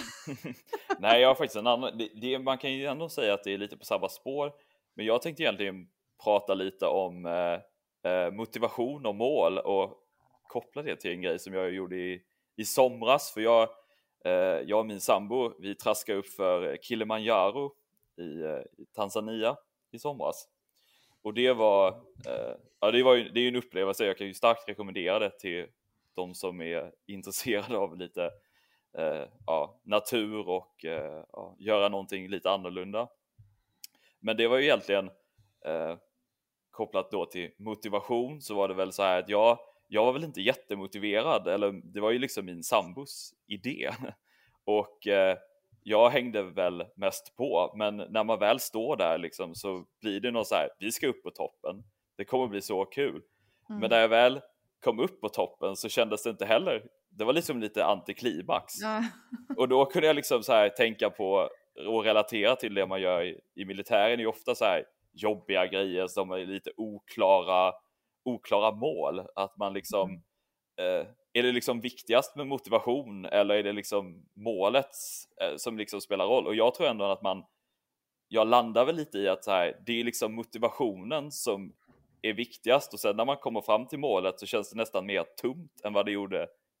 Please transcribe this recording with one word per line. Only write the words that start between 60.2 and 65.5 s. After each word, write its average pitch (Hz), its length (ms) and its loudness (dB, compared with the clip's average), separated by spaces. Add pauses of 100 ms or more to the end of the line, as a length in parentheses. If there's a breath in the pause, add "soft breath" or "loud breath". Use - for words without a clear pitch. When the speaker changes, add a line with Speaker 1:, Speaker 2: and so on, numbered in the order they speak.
Speaker 1:
så 123 100 0
här 107 160 8
tänka 110 420 0
på 95 380 2 (380)
och 110 180 0
relatera 107 520 4
till 107 180 -6
det 95 120 2
man 95 140 -4
gör 90 220 2
i, 90 180 -6 (140)
i 98 100 -10
militären 101 480 2
är 120 60 0
ju 110 80 -4
ofta 113 280 -2
så 117 100 0
här, 90 200 2 (380)
jobbiga 95 440 0